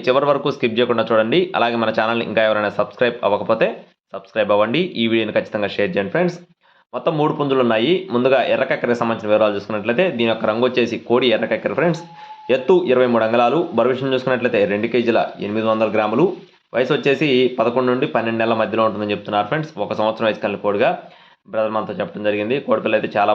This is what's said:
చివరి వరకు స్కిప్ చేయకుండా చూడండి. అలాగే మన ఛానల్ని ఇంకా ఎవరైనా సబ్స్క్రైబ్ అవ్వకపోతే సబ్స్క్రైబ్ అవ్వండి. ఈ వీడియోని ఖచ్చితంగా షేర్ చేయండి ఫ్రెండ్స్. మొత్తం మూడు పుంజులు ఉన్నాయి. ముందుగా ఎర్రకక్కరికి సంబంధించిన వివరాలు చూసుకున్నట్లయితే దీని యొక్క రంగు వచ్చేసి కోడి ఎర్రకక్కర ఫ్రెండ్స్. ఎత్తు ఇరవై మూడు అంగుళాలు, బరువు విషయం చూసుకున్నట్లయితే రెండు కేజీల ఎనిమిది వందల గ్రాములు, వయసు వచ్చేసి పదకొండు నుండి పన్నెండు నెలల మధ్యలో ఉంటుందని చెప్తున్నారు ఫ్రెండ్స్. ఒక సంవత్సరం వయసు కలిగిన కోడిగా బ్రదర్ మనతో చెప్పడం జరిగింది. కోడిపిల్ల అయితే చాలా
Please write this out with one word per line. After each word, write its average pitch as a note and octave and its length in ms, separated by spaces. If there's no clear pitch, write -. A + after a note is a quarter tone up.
చివరి C#3 240
వరకు C#3 260
స్కిప్ A2+ 200
చేయకుండా A#2 320
చూడండి. A2+ 300
అలాగే A#2 260
మన A2 160
ఛానల్ని A2+ 320
ఇంకా A2 180
ఎవరైనా G#2 300
సబ్స్క్రైబ్ A#2 380
అవ్వకపోతే G#2 420
సబ్స్క్రైబ్ G#2 440
అవ్వండి. A#2+ 260
ఈ A2+ 120
వీడియోని A2 260
ఖచ్చితంగా G2+ 380
షేర్ G2+ 180
చేయండి G2 200
ఫ్రెండ్స్. E3+ 220
మొత్తం D#3+ 240
మూడు D3+ 220
పుంజులు C3+ 240
ఉన్నాయి. A#2 280
ముందుగా B2+ 260
ఎర్రకక్కరికి B2 480
సంబంధించిన A2+ 320
వివరాలు G#2+ 240
చూసుకున్నట్లయితే A2 460
దీని A2+ 160
యొక్క A2 180
రంగు A#2 180
వచ్చేసి A2+ 280
కోడి B2+ 260
ఎర్రకక్కర G#2+ 440
ఫ్రెండ్స్. D#3+ 240
ఎత్తు C3 180
ఇరవై B2+ 200
మూడు A2+ 140
అంగుళాలు, A#2+ 340
బరువు C3 160
విషయం C3 220
చూసుకున్నట్లయితే B2 440
రెండు G#2 220
కేజీల A#2 260
ఎనిమిది A2 240
వందల A2 260
గ్రాములు, A2 300
వయసు B2+ 220
వచ్చేసి C#3 320
పదకొండు A#2+ 320
నుండి C3 240
పన్నెండు A2+ 260
నెలల A2+ 180
మధ్యలో A2 280
ఉంటుందని G#2 260
చెప్తున్నారు G#2 360
ఫ్రెండ్స్. D3+ 220
ఒక G2+ 160
సంవత్సరం A2 280
వయసు G#2 160
కలిగిన G2+ 220
కోడిగా G#2 240
బ్రదర్ A2 220
మనతో G#2 240
చెప్పడం G#2 280
జరిగింది. G#2 280
కోడిపిల్ల A2 320
అయితే G#2+ 160
చాలా G#2 200